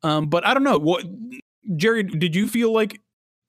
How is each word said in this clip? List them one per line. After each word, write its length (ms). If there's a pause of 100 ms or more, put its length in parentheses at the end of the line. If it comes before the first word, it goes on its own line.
Um, 240
but 180
I 80
don't 80
know. 160
What, 260 (680)
Jerry, 300
did 320
you 100
feel, 260
like, 280 (480)